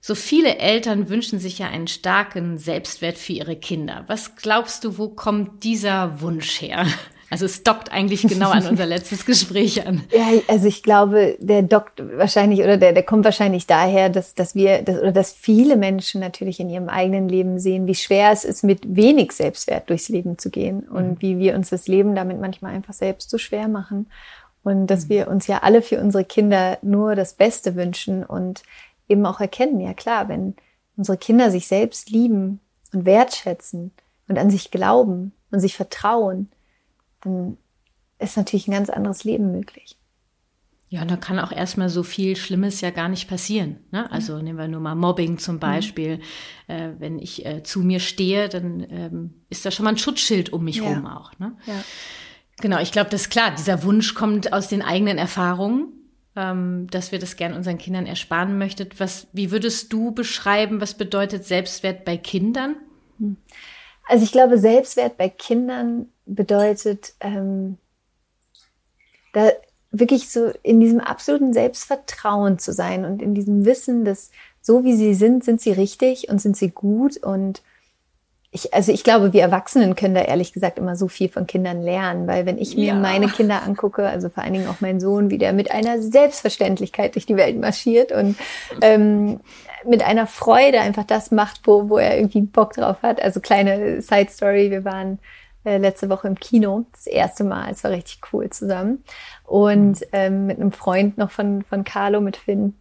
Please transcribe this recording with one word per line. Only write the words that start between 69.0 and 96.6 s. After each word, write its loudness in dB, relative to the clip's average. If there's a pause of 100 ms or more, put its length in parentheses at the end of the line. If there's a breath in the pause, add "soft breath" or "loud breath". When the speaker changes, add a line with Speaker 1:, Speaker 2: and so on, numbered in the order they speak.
Speaker 2:
da 4 (400)
wirklich 2
so 0 (100)
in 6
diesem 4
absoluten -2
Selbstvertrauen -2
zu -6
sein -4
und -6
in -2
diesem 2
Wissen, 2
dass -4 (320 soft breath)
so 4
wie 4
sie 4
sind, 4
sind 2
sie 0
richtig 0
und 0
sind 2
sie 0
gut. 0
Und -6 (880)
ich, -10
also 2
ich -2
glaube, 6
wir 8
Erwachsenen 4
können 0
da 4
ehrlich 0
gesagt -4
immer -4
so -2
viel -2
von -4
Kindern -4
lernen, -2
weil -2
wenn -4
ich -6
mir 2
Speaker 1:
Ja. 0
Speaker 2:
meine 2
Kinder 0
angucke, -2
also -4
vor -8
allen -4
Dingen -4
auch -8
mein -2
Sohn, 2
wie -2
der 2
mit 0
einer -2
Selbstverständlichkeit 2
durch -6
die 2
Welt 2
marschiert 2
und, 2 (440 loud breath)
ähm, 4 (460 loud breath)
mit 4
einer 2
Freude 4
einfach -2
das 0
macht, 0
wo, 6
wo 4
er 4
irgendwie 2
Bock 2
drauf -2
hat. 0
Also -2
kleine 0
Side-Story, 2
wir -6
waren, -6 (460 soft breath)
äh, 0
letzte 0
Woche -2
im 0
Kino, 0